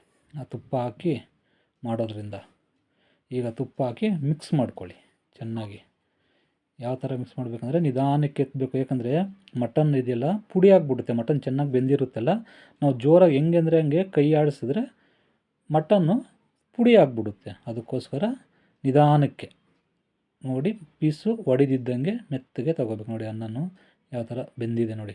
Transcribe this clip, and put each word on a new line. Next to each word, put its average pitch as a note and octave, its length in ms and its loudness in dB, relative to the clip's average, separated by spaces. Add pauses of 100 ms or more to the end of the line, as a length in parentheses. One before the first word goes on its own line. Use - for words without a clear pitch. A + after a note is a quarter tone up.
(340)
ಆ C3+ 100 -12 (100)
ತುಪ್ಪ - 180 -12 (120)
ಹಾಕಿ C#3+ 280 -6 (760)
ಮಾಡೋದ್ರಿಂದ. G#2 480 -6 (1000)
ಈಗ A#2+ 100 -4 (120)
ತುಪ್ಪ - 200 -8 (100)
ಹಾಕಿ G#3+ 200 -4 (220)
ಮಿಕ್ಸ್ - 200 -6 (100)
ಮಾಡ್ಕೊಳ್ಳಿ F#2+ 360 -8 (420)
ಚೆನ್ನಾಗಿ. A2+ 400 -10 (1000)
ಯಾವ B2+ 240 -6
ಥರ C3+ 180 -6
ಮಿಕ್ಸ್ - 180 -12
ಮಾಡಬೇಕಂದ್ರೆ A#2+ 500 -4
ನಿಧಾನಕ್ಕೆ C#3 580 0
ಎತ್ತಬೇಕು, C3 360 -6
ಯಾಕಂದರೆ B2+ 300 -2 (500)
ಮಟನ್ D3 380 2
ಇದೆಯಲ್ಲ B2 260 -2 (260)
ಪುಡಿ F#3+ 160 6 (100)
ಆಗಿಬಿಡುತ್ತೆ. B2+ 420 -2
ಮಟನ್ C#3 260 0
ಚೆನ್ನಾಗಿ C#3 300 -2
ಬೆಂದಿರುತ್ತಲ್ಲ, C3 560 0 (480)
ನಾವು C#3+ 120 2 (120)
ಜೋರಾಗಿ E3 360 8
ಹೆಂಗೆ E3+ 220 2
ಅಂದರೆ D#3+ 200 2
ಹಂಗೆ D#3 220 0 (140)
ಕೈ D3 100 4 (120)
ಆಡಿಸಿದ್ರೆ D3 440 -2 (920)
ಮಟನ್ನು F3 400 2 (600)
ಪುಡಿ A#3+ 160 4 (100)
ಆಗಿಬಿಡುತ್ತೆ. A2+ 480 -2 (200)
ಅದಕ್ಕೋಸ್ಕರ B2+ 540 -6 (640)
ನಿಧಾನಕ್ಕೆ D3 640 4 (1000)
ನೋಡಿ, C#3 200 -2 (280)
ಪೀಸು D3+ 320 0 (220)
ಒಡೆದಿದ್ದಂಗೆ C3 600 0 (200)
ಮೆತ್ತಗೆ C3 480 -6
ತೊಗೋಬೇಕು. G#2+ 340 -6
ನೋಡಿ A2 180 -8
ಅನ್ನನೂ A2+ 300 -8 (520)
ಯಾವ A#2+ 140 -6
ಥರ A#2+ 120 -8 (200)
ಬೆಂದಿದೆ A#2 400 -2
ನೋಡಿ, G2+ 140 -12